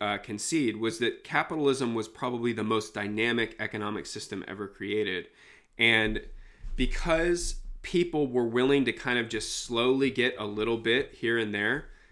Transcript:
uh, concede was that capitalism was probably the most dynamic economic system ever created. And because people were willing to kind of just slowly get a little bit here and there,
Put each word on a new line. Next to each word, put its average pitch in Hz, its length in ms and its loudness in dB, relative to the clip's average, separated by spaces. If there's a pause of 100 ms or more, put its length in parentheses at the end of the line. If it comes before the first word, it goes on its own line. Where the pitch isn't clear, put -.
uh, 104 180 -2
concede 113 580 -2
was 113 240 -2
that 113 240 -2
capitalism 143 680 0
was 110 140 -2
probably 120 460 -2
the 107 100 -4
most 107 320 0
dynamic 110 640 0
economic 104 480 -6
system - 400 -10
ever 98 220 -8
created. 98 580 -4 (500)
And 110 440 4 (560)
because 170 800 2 (260)
people 165 460 0
were 123 180 2
willing 127 380 4
to 117 80 2
kind 123 260 -2
of 113 100 0
just - 360 -4
slowly 127 480 4
get 127 260 2
a 107 80 -4
little 107 320 0
bit 117 360 0
here 117 220 0
and 110 160 0
there, 110 340 0 (260)